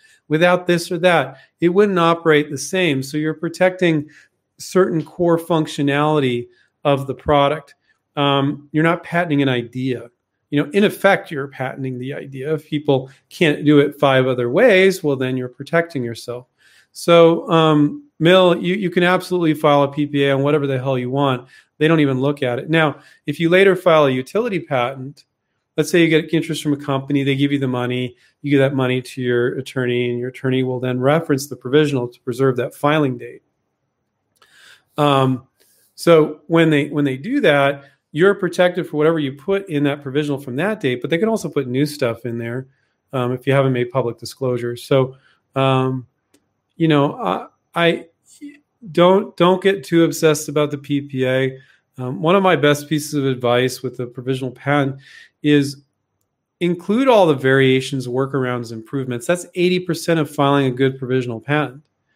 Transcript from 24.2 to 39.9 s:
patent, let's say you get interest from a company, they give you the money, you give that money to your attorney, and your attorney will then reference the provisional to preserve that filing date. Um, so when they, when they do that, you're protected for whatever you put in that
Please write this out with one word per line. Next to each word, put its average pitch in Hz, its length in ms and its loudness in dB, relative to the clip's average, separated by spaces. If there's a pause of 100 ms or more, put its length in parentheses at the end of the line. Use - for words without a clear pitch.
patent, 135 640 -6 (520)
let's 151 140 -2
say 170 120 4
you 160 60 4
get 160 240 0
interest 160 300 -2
from 147 100 0
a 143 60 -2
company, 139 440 -2
they 139 140 0
give 143 160 0
you 143 60 0
the 131 100 -2
money, 123 480 -4 (240)
you 143 100 -6
give 139 100 4
that 135 140 2
money 127 280 -2
to - 180 -12
your 123 380 -2
attorney, 123 500 -4
and 120 100 -6
your 123 120 -8
attorney 131 320 -4
will 127 180 -6
then 127 200 -4
reference 143 480 0
the 123 80 -14
provisional 135 520 0
to - 120 -20
preserve 127 360 -2
that 120 180 -4
filing 147 440 0
date. 120 240 -18 (1500)
Um, 135 520 0 (480)
so 156 500 2
when 165 240 4
they, 147 180 2
when 147 160 -2
they 131 140 -2
do 240 220 -6
that, 143 440 2 (280)
you're 185 220 2
protected 180 540 -2
for 156 80 -8
whatever 160 220 2
you 139 140 -4
put 196 360 -6
in 143 160 -2
that 143 160 -2